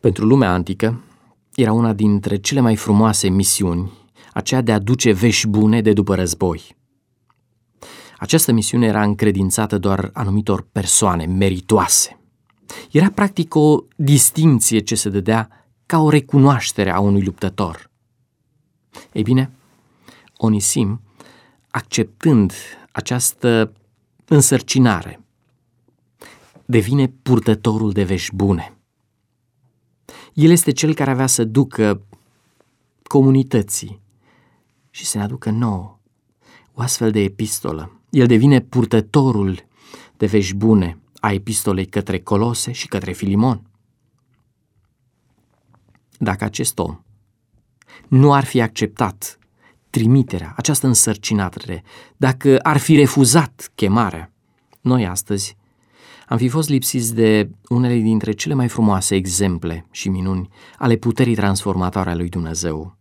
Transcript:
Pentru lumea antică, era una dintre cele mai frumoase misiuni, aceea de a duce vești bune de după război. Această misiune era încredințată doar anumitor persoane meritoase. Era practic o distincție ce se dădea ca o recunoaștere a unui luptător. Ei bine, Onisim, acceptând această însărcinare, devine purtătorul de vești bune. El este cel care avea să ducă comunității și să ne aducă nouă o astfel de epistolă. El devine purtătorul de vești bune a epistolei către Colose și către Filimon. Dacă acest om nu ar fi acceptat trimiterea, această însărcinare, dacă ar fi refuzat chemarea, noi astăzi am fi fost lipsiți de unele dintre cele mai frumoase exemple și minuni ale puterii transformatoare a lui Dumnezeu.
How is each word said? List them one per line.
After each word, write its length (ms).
Pentru 260
lumea 260
antică, 480
era 180
una 200
dintre 440
cele 240
mai 160
frumoase 520
misiuni, 640
aceea 280
de 120
a 60
duce 340
vești 340
bune 340
de 120
după 220
război. 640
Această 340
misiune 340
era 160
încredințată 760
doar 340
anumitor 600
persoane 540
meritoase. 920
Era 200
practic 440
o 300
distincție 840
ce 160
se 140
dădea 580
ca 120
o 120
recunoaștere 800
a 100
unui 220
luptător. 680
Ei 100
bine, 300
Onisim, 640
acceptând 840
această 800
însărcinare, 960
devine 420
purtătorul 680
de 120
vești 300
bune. 420
El 180
este 220
cel 220
care 160
avea 160
să 180
ducă 580
comunității 960
și 160
să 120
ne 60
aducă 260
nouă 480
o 80
astfel 300
de 100
epistolă. 720
El 160
devine 340
purtătorul 1040
de 100
vești 280
bune 440
a 120
epistolei 540
către 340
Colose 520
și 160
către 240
Filimon. 500
Dacă 260
acest 340
om 240
nu 240
ar 120
fi 160
acceptat 800
trimiterea, 680
această 300
însărcinare, 960
dacă 420
ar 180
fi 200
refuzat 800
chemarea, 580
noi 260
astăzi 500
am 120
fi 100
fost 200
lipsiți 460
de 360
unele 260
dintre 380
cele 220
mai 140
frumoase 460
exemple 760
și 180
minuni 400
ale 180
puterii 380
transformatoare 760
a 40
lui 140
Dumnezeu. 720